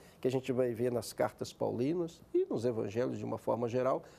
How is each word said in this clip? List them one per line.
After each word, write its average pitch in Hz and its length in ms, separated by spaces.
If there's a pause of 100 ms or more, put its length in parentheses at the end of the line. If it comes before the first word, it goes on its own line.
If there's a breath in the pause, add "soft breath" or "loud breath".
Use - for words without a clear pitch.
(200 loud breath)
que 127 80
a - 20
gente 127 220
vai 123 200
ver 120 200
nas 117 200
cartas - 400
paulinas 139 680 (120)
e 370 160
nos 214 160
evangelhos 117 540
de 107 60
uma 117 140
forma 117 300
geral, 127 340 (160 loud breath)